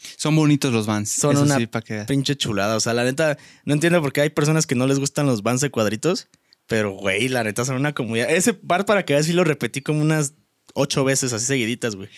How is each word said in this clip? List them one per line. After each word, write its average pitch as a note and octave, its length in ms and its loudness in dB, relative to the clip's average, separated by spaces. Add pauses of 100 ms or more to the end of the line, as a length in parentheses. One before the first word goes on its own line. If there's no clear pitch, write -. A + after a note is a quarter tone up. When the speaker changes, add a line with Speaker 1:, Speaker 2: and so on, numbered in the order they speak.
(160)
Speaker 1:
Son D#3 180 0
bonitos D3 380 4
los A2 140 0
Vans. G#2+ 240 0
Speaker 2:
Son D3 240 2
Speaker 1:
Eso C#3+ 80 4
Speaker 2:
una C#3+ 160 4
Speaker 1:
sí, A#2 80 0
pa' A2 160 -6
que - 120 -10
veas. G#2+ 120 -6
Speaker 2:
pinche C#3 300 -2
chulada. G#2+ 400 -2
O A2 40 0
sea, A#2 140 -2
la A#2+ 100 0
neta, C#3+ 320 0 (300)
no C#3+ 80 0
entiendo E3 260 2
por C#3+ 120 -2
qué C#3+ 100 0
hay D3 80 2
personas D#3 360 2
que - 100 -2
no B2+ 100 2
les C3+ 120 2
gustan C#3+ 280 -2
los A#2+ 160 0
Vans A#2+ 180 0
de C#3+ 100 -2
cuadritos. A2 580 -2 (380)
Pero, G#2+ 260 0
güey, G2 360 -2
la B2+ 160 -2
neta, G#2+ 220 -4
son C3+ 100 -4
una C#3+ 160 -2
comodidad. A#2 380 -2
Ese F3+ 240 2
par, F3+ 320 -2
para G3+ 180 2
que - 80 -2
veas, D3 140 4
sí E3+ 80 0
lo F3 100 2
repetí C3+ 380 -2
como D3+ 180 -2
unas D3+ 320 0 (420)
ocho C#3 300 0
veces C3 300 -2
así A2 100 -4
seguiditas, A#2+ 520 -2
güey. G2 220 -14